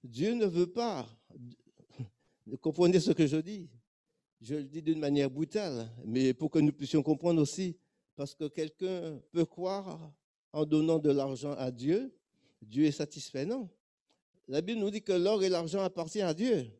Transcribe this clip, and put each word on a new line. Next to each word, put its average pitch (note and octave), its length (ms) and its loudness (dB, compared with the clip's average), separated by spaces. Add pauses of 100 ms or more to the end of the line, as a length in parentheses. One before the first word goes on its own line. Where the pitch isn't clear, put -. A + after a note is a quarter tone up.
Dieu C3 320 -2
ne A3+ 100 2
veut F3 260 2
pas, G#3 340 -4 (240)
<laughs> - 1160 -18
vous B2 100 -10
comprenez F3 420 6
ce - 120 2
que D#3+ 160 6
je C#3+ 100 0
dis ? F3 300 -8 (720)
Je B2 140 -6
le D3 100 -4
dis D3+ 160 -10
d'une D#3 180 0
manière C#3+ 320 2
brutale, D3 580 -4 (160)
mais B2+ 280 2
pour D#3 180 -2
que D#3+ 80 4
nous D3+ 120 6
puissions C#3+ 300 0
comprendre D#3+ 400 2
aussi, F3 360 -2 (380)
parce C#3+ 200 -10
que D3+ 120 -8
quelqu'un E3 720 -6 (120)
peut E3 140 2
croire F3 680 -8 (400)
en D3+ 120 2
donnant D#3 340 2
de D3 100 2
l'argent C#3 440 -2
à B2+ 180 -4
Dieu, D#3+ 440 -2 (460)
Dieu A2+ 240 0
est D3+ 60 4
satisfait. C#3 540 -6
Non. A3 240 -6 (760)
La C#3+ 140 0
Bible A3 180 -4
nous G#3 120 0
dit G#3 100 -6
que G3+ 100 -2
l'or F#3+ 320 4
et F#3+ 60 2
l'argent E3+ 320 0
appartiennent F#3 460 -2
à D#3 60 0
Dieu. E3+ 460 0